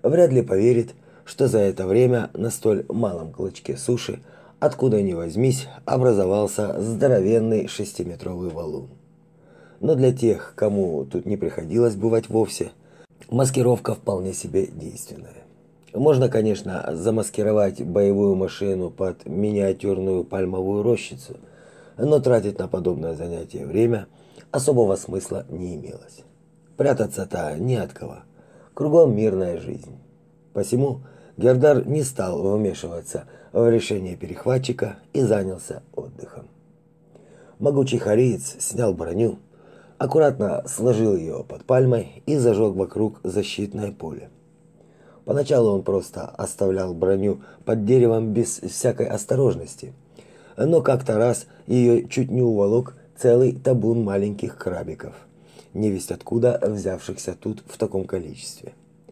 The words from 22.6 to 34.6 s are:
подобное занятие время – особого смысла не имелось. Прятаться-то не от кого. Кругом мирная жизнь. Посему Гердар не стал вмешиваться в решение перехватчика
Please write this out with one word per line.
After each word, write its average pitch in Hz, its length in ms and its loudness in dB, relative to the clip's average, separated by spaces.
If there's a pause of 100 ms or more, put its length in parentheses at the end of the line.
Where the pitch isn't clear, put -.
подобное 82 460 -2
занятие 78 520 -10
время – 107 400 0 (440)
особого 120 460 2
смысла 95 520 -8
не 90 260 -10
имелось. - 460 -16 (560)
Прятаться-то 98 800 -2
не 123 180 0
от 85 160 -6
кого. - 260 -16 (560)
Кругом 151 420 6
мирная 95 420 0
жизнь. - 400 -12 (540)
Посему 127 480 -2 (380)
Гердар 127 480 6
не 151 160 0
стал 92 400 -4
вмешиваться 92 800 -4 (280)
в 117 180 4
решение 98 460 0
перехватчика 127 800 -4 (160)